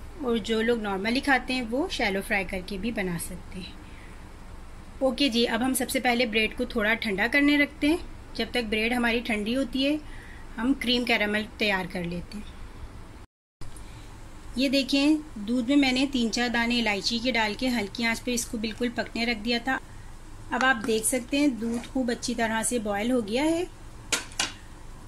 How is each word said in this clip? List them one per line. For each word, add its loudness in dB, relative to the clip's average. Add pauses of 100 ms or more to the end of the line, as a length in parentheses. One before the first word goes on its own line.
(260)
और 2
जो 0
लोग 2
normally 0
खाते 2
हैं -2
वो 0
shallow 0
fry 0
करके -6
भी -2
बना -2
सकते -10
हैं। -12 (1300)
ओके 4
जी, 4
अब 2
हम 2
सबसे 0
पहले 4
bread 0
को 0
थोड़ा 2
ठंडा 0
करने 6
रखते 2
हैं। 4 (360)
जब -2
तक 0
bread 2
हमारी 2
ठंडी 0
होती 2
है 4 (560)
हम 2
cream 2
caramel 2 (140)
तैयार 2
कर -4
लेते -6
हैं। -10 (2000)
ये 2
देखें 2
दूध 0
में 6
मैंने 6
तीन 2
चार 0
दाने 2
इलायची 2
के 0
डाल 2
के 0
हल्की 0
आंच 2
पे -2
इसको -2
बिल्कुल -2
पकने -2
रख 0
दिया 0
था। 0 (760)
अब 2
आप 6
देख 2
सकते 2
हैं 4
दूध -2
खूब 2
अच्छी -2
तरह 2
से 0
boil 0
हो 4
गया 2
है। 4 (1400)